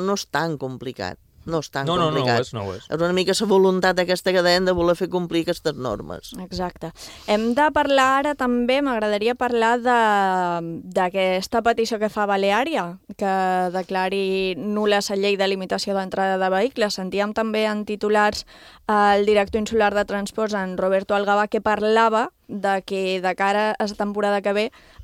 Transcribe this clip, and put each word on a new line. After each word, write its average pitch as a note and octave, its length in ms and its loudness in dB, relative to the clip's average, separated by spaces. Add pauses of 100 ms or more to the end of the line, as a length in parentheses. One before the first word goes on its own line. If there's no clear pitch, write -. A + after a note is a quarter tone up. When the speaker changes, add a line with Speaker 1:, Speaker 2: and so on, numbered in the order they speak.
Speaker 1:
no G3 160 0
és - 80 -8
tan D#3+ 320 -2
complicat. B2+ 640 -8 (260)
No E3 160 -2
és - 80 -14
tan C#3 160 -4
Speaker 2:
No, E3 80 0
no, E3+ 140 2
no - 0 -
ho D#3 160 0
Speaker 1:
complicat. A#2+ 180 2
Speaker 2:
és, - 100 -12
no G#2+ 140 -6
ho F#2+ 80 -6
és. - 160 -12
Speaker 1:
És D3+ 80 -2
una F3 160 0
mica F#3 240 0
la A3 80 -2
voluntat F#3 560 4
aquesta F#3 320 0
que F3+ 80 4
deien F3 240 4
de F#3 80 4
voler E3+ 240 2
fer F#3 100 -2
complir E3+ 360 -2
aquestes D#3+ 340 -4
normes. G2+ 540 -8 (100)
Speaker 3:
Exacte. F3+ 480 -8 (380)
Hem A3 260 2
de C#4+ 160 4
parlar C#4 380 4 (100)
ara D4 160 0
també, B3 480 0
m'agradaria A3 560 0
parlar A#3+ 400 2
de, A#3+ 200 2 (1000)
d'aquesta F#3+ 640 0
petició A3+ 400 0
que G#3+ 80 0
fa G#3 160 -2
Baleària, G3 720 0 (180)
que G3 180 -2 (400)
declari F#3+ 840 -2
nul·la G#3 400 0 (100)
la G3+ 80 -4
llei G3+ 200 2
de F#3+ 100 2
limitació G3 480 -2
d'entrada F#3+ 480 0
de F#3 80 2
vehicles. G#3 480 0
Sentíem G3 360 -2
també G#3+ 320 0
en G#3+ 180 -2
titulars G#3 600 0 (440)
el G#3 380 4
director G#3 340 2
insular G#3 340 2
de G3+ 100 2
transports, G3+ 500 -4
en F#3 220 -4
Roberto F#3+ 380 0
Algaba, G3+ 340 2
que A3 120 -2
parlava A3 720 2 (180)
de G3 380 -2
que F#3+ 340 -2
de F#3 140 0
cara G#3 420 2
a G#3+ 120 -2
la G#3 100 -8
temporada G#3 420 0
que G3+ 120 0
ve G#3+ 180 0 (340)